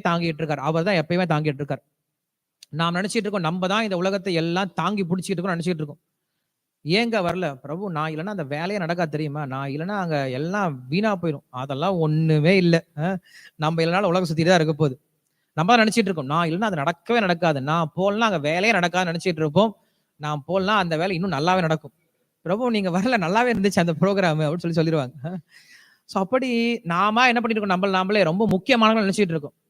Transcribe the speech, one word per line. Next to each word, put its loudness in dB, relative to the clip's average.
தாங்கிட்டு 0
இருக்கார். -4
அவர் 0
தான் 2
எப்பயுமே 0
தாங்கிட்டு -2
இருக்கார். -8
நாம் -2
நினைச்சிட்டு -4
இருக்கோம், -2
நம்ம -2
தான் 2
இந்த -2
உலகத்தை -2
எல்லாம் 0
தாங்கி -2
பிடிச்சிட்டு -4
இருக்கோம் -4
நினைச்சிட்டு -4
இருக்கோம். -6
ஏங்க 0
வரல? -2
பிரபு, -8
நான் -4
இல்லைன்னா -8
அந்த -6
வேலையே -4
நடக்காது -2
தெரியுமா? -4
நான் -8
இல்லைன்னா -6
அங்க -2
எல்லாம் -4
வீணா 0
போயிடும். -4
அதெல்லாம் -4
ஒண்ணுமே 4
இல்ல. 4
அ, -4
நம்ம -2
இல்லைனாலும் 0
உலகம் 0
சுத்திட்டு 2
தான் 6
இருக்க 4
போகுது. 0
நம்ம 4
தான் 6
நினைச்சிட்டு 0
இருக்கோம், 0
நான் 0
இல்லைன்னா -2
அது -2
நடக்கவே 0
நடக்காது, 2
நான் 0
போலனா 0
அங்க 0
வேலையே 0
நடக்காதுன்னு 0
நினைச்சிட்டு -2
இருப்போம். 2
நான் -6
போலனா 0
அந்த 0
வேலை -2
இன்னும் -4
நல்லாவே 2
நடக்கும். -2
"பிரபு, 0
நீங்க 0
வரல, 0
நல்லாவே 2
இருந்துச்சு 2
அந்த 2
ப்ரோக்ராம்" 2
அப்படின்னு -2
சொல்லி 2
சொல்லிடுவாங்க. -4
So, -2
அப்படி 0
நாம 2
என்ன 2
பண்ணிட்டு -2
இருக்கோம்? 0
நம்மள 2
நாமளே 2
ரொம்ப 2
முக்கியமானவங்க 4
நினைச்சிட்டு -2
இருக்கோம். -2